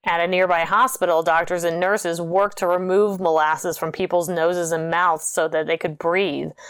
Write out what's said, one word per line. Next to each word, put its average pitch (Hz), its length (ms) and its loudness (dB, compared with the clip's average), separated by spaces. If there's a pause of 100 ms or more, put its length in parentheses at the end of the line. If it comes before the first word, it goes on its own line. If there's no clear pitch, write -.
At 170 160 0
a 170 60 0
nearby 180 360 2
hospital, 180 600 2
doctors 170 420 0
and 170 120 0
nurses 180 440 -2
worked 190 380 0
to 190 80 0
remove 185 520 2
molasses 160 580 0
from 160 140 -4
people's 175 380 -2
noses 170 420 0
and 160 180 -2
mouths 170 380 0
so 160 220 -2
that 156 180 -2
they 165 80 0
could 160 220 -6
breathe. 165 540 -2 (180)